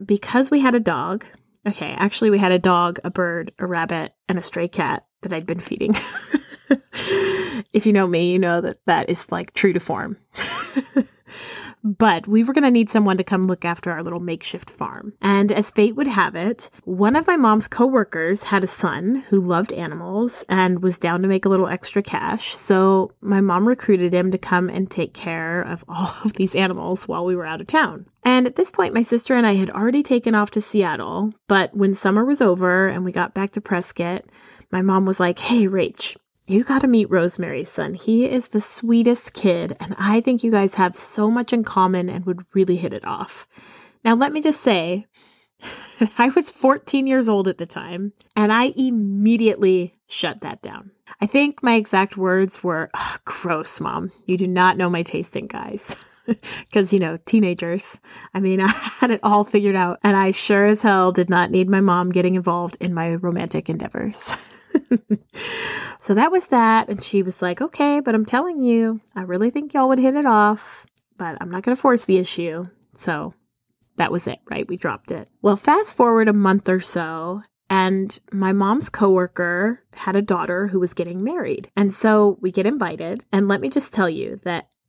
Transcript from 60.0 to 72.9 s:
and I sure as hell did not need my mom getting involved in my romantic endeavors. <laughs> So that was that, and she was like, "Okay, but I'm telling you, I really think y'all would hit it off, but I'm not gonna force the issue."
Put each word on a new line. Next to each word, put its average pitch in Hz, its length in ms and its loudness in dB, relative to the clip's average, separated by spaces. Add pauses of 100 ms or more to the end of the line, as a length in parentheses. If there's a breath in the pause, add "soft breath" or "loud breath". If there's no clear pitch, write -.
and 202 140 4
I 190 140 4
sure 202 340 2
as 208 160 4
hell 185 300 4
did 180 180 2
not 180 220 2
need 185 180 2
my 196 120 4
mom 180 280 2
getting 180 260 2
involved 175 460 -2
in 180 120 -4
my 170 220 -2
romantic 175 540 -4
endeavors. - 640 -6 (100)
<laughs> - 220 -20 (1400 loud breath)
So 202 120 0
that 294 180 4
was 359 140 2
that, 226 420 4
and 202 120 -6
she 196 220 0
was 180 180 -8
like, 175 200 -2
"Okay, 285 400 0
but 247 120 0
I'm 220 120 2
telling 302 360 -2
you, 226 380 2 (160)
I 190 60 -8
really 185 280 0
think 294 240 -6
y'all 269 140 2
would 262 120 4
hit 262 180 4
it 294 80 0
off, 214 600 2 (320)
but 165 220 -10
I'm 175 100 -10
not 185 140 -8
gonna 247 140 0
force 247 260 4
the 190 140 2
issue." 175 480 -4 (280)